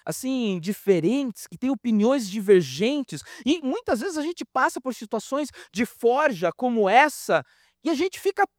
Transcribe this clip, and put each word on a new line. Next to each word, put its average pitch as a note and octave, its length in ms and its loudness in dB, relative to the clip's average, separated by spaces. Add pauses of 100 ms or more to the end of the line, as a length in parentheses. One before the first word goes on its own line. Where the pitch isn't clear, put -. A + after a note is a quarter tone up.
assim, A#3 540 -4
diferentes, G3 880 0
que F3 100 -18
têm C4 140 -2
opiniões A#3 580 2
divergentes. F#3+ 920 2 (240)
E D#4+ 160 0
muitas C#4 380 -2
vezes D#4+ 180 -6
a D4 40 -2
gente D#4 220 -6
passa C4+ 360 -2
por B3+ 120 -6
situações B3 580 -6 (220)
de A3 140 -2
forja A#3 640 0
como A#3 380 0
essa G#3 560 4 (400)
e D#4 60 0
a E4 40 2
gente E4+ 240 -2
fica G4+ 260 0 (140)